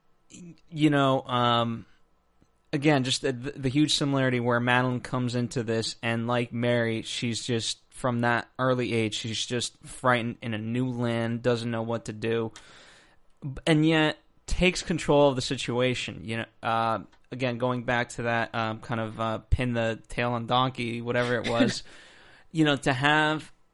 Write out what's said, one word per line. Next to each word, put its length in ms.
you 180
know, 360
um, 600
again, 320
just 160
the, 120
the 360
huge 260
similarity 460
where 200
Madeline 400
comes 340
into 280
this, 400
and 240
like 280
Mary, 480
she's 420
just, 340
from 320
that 260
early 360
age, 200
she's 300
just 400
frightened 560
in 140
a 40
new 300
land, 540
doesn't 280
know 120
what 240
to 80
do, 360
and 200
yet 300
takes 340
control 480
of 80
the 60
situation. 800
You 140
know, 60
uh, 360
again, 280
going 240
back 280
to 120
that, 320
um, 260
kind 220
of, 180
uh, 180
pin 240
the 340
tail 240
on 140
donkey, 560
whatever 340
it 120
was, 340
<laughs> 340
you 140
know, 120
to 160
have, 600